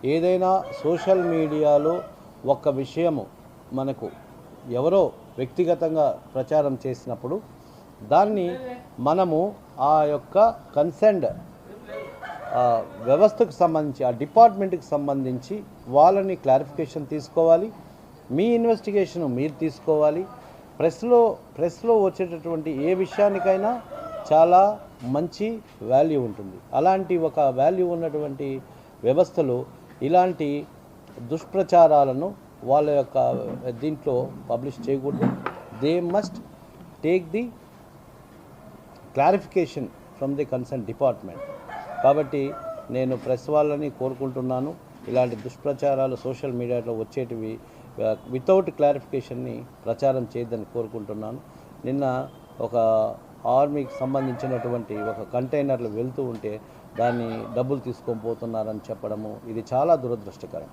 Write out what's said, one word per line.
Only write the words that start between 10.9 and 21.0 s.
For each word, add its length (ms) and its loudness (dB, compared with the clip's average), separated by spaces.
ఆ, 280 2
వ్యవస్థకు 500 4
సంబంధించి, 520 0
ఆ 60 2
డిపార్ట్మెంట్కి 760 4
సంబంధించి 800 -4
వాళ్ళని 480 6
క్లారిఫికేషన్ 720 0
తీసుకోవాలి. 640 4
మీ 120 2
ఇన్వెస్టిగేషన్ 920 2
మీరు 160 -2
తీసుకోవాలి. 760 0
ప్రెస్లో, 580 4